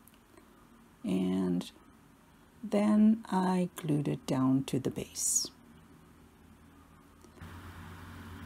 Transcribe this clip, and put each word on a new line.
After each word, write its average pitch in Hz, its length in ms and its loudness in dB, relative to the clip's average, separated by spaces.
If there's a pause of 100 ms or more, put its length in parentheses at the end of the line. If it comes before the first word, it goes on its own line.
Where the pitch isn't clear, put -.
(1040)
And 185 680 0 (880)
then 214 720 4
I 185 460 2
glued 147 320 0
it 147 180 -4
down 131 380 2
to 139 140 -2
the 131 120 -2
base. - 580 -4 (3000)